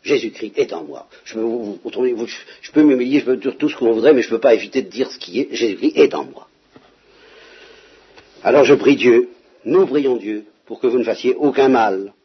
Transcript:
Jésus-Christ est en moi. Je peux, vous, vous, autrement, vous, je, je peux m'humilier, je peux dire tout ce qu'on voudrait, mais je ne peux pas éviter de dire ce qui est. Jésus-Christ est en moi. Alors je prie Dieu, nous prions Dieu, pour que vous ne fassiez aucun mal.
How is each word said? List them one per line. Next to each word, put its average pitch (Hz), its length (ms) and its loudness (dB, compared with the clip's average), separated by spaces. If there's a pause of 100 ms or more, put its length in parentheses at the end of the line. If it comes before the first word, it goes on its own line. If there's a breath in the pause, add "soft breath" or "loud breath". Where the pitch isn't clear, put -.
Jésus-Christ 113 540 -4
est 127 160 -2
en 82 100 -10
moi. - 260 -18 (160 soft breath)
Je - 100 -20
peux, 110 60 -6
vous, 117 240 -4
vous, 104 200 -12
autrement, - 280 -4
vous, 113 140 -6
je, - 100 -14 (260 loud breath)
je - 100 -20
peux 151 100 4
m'humilier, 131 380 2
je 113 60 -10
peux 127 100 0
dire 123 200 -8
tout 151 120 -2
ce - 80 -6
qu'on 113 160 0
voudrait, 113 220 4
mais 120 80 2
je - 60 -6
ne - 40 -4
peux 113 80 -2
pas 123 140 4
éviter 104 280 -4
de 98 60 -12
dire 117 240 -6
ce - 60 -20
qui 90 220 -8
est. - 140 -6
Jésus-Christ 110 420 -2
est 80 180 4
en 71 100 -8
moi. - 240 -20 (1900 soft breath)
Alors 127 220 4
je 139 100 6
prie 139 220 2
Dieu, 120 320 4 (360)
nous 175 220 2
prions 135 300 -2
Dieu, 104 280 -8 (220)
pour - 140 -14
que 127 80 0
vous 123 100 0
ne 117 60 -2
fassiez 113 320 -2
aucun 147 320 2
mal. 101 440 0 (120)